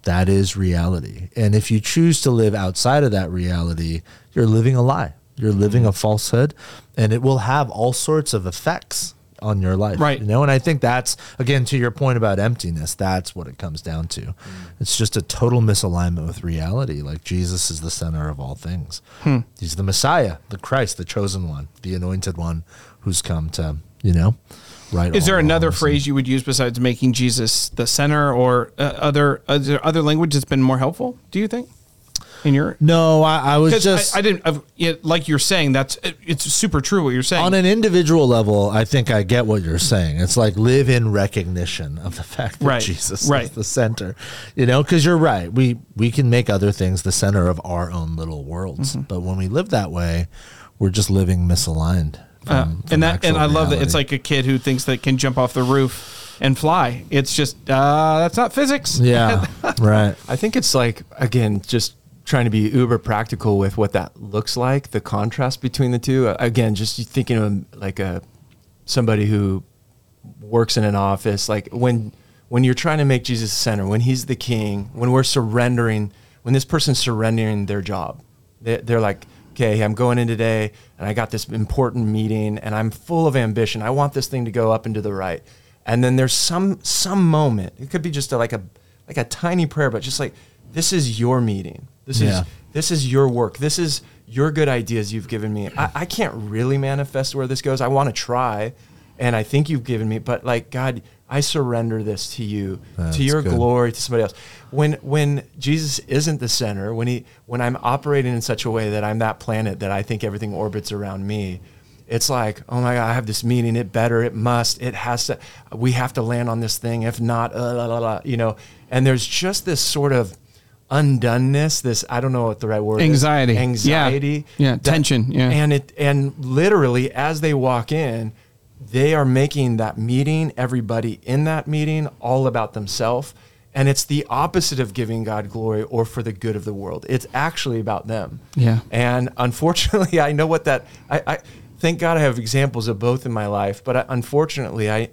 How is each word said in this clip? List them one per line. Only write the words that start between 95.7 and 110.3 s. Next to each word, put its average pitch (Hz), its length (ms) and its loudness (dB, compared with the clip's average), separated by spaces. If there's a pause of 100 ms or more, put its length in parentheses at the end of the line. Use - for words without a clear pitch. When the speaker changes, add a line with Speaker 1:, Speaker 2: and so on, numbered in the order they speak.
Speaker 4:
I, 143 180 -2
I 151 100 -4
can't 190 300 -4
really 113 420 -2
manifest 135 580 -4
where 131 120 -2
this 131 140 -4
goes. 131 200 -2
I 123 60 0
wanna 135 260 2
try, 120 600 -2 (460)
and 120 160 0
I 110 80 0
think 139 260 0
you've 139 140 -2
given 113 260 -2
me, 110 100 -4
but, 120 260 -4
like, 120 260 -2
God, 127 300 -4 (280)
I 135 120 -2
surrender 117 600 -2
this - 320 -6
to 120 80 -8
you, 101 360 -4 (180)
Speaker 1:
That's 85 200 -2
Speaker 4:
to 139 60 0
your 147 180 2
Speaker 1:
good. 95 140 -2
Speaker 4:
glory, 120 360 2
to - 100 -12
somebody 117 220 0
else." 98 100 -4 (380)
When, 147 300 0
when 143 420 -2 (160)
Jesus 147 480 -2
isn't 151 320 0
the 123 100 -4
center, 104 460 -2
when 117 120 -2
he, 123 180 -4 (200)
when 120 160 -4
I'm 120 220 -2
operating 135 500 0
in 117 80 -2
such 113 240 -4
a 120 60 -2
way 110 200 -2
that 104 120 -2
I'm 107 160 -2
that 110 200 -2
planet 110 420 -4
that 98 100 -4
I 98 100 -2
think 104 220 -6
everything 104 300 -6